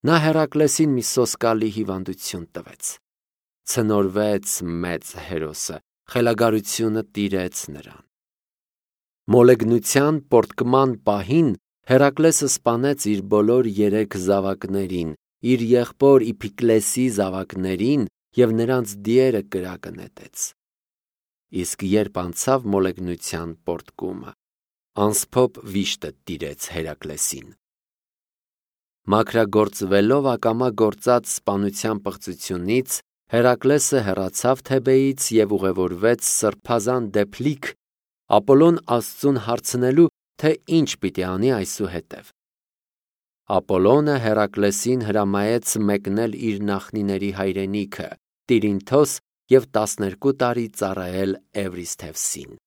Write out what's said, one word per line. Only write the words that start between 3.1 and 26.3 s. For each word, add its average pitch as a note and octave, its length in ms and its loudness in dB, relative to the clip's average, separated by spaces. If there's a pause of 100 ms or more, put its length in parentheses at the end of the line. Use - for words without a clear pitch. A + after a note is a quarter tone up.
Ցնորվեց G#2 880 0 (180)
մեծ E2+ 460 -6
հերոսը, D#2+ 580 -8 (320)
խելագարությունը A2+ 960 0
տիրեց F#2+ 640 -4
նրան։ - 340 -18 (1300)
Մոլեգնության A#2+ 920 4
պորտկման B2 800 2
պահին G#2+ 540 0 (340)
Հերակլեսը C#3+ 600 4
սպանեց B2+ 580 -2
իր G#2 180 -2
բոլոր G#2+ 460 4
երեք G#2 460 0
զավակներին, F#2+ 960 -2 (300)
իր A#2 240 0
եղբոր B2 600 4
Իփիկլեսի A2+ 840 0
զավակներին F#2+ 960 -2 (260)
և A#2+ 240 4
նրանց A#2 420 0
դիերը A2+ 460 2
կրակը F2+ 480 -10
նետեց։ - 540 -14 (1080)
Իսկ F2+ 300 -8
երբ G2+ 340 0
անցավ A#2+ 480 -2
մոլեգնության F2+ 840 -4 (100)
պորտկումը, F#2 720 -10 (680)
անսփոփ G#2+ 640 0
վիշտը F#2+ 580 -6
տիրեց D#2 500 -12